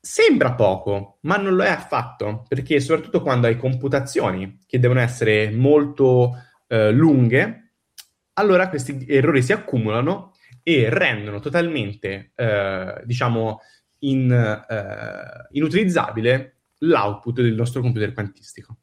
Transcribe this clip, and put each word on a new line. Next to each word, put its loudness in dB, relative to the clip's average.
sembra 2
poco, -2
ma 0
non 0
lo 2
è 2
affatto, -6
perché 0
soprattutto -2
quando 2
hai 2
computazioni -4
che -2
devono 4
essere 0
molto, 4
eh, 2
lunghe, 2
allora 4
questi -8
errori 4
si 0
accumulano -2
e 2
rendono -2
totalmente, -6
eh, -4
diciamo, -2
in-, 0
eh, -4
inutilizzabile 0
l'output 0
del 2
nostro -4
computer -2
quantistico. -14